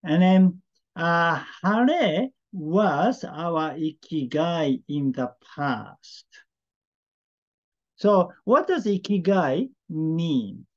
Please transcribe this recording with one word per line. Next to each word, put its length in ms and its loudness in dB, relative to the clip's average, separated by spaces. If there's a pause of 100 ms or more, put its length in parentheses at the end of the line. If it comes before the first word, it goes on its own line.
And 200 2
then, 400 4 (340)
uh, 460 0 (200)
hare 640 2 (240)
was 720 0
our 500 -6
ikigai 1120 -4
in 240 -2
the 180 -4 (240)
past. 720 -8 (1700)
So 360 2 (120)
what 220 2
does 180 -2
ikigai 880 0 (180)
mean? 760 -4 (100)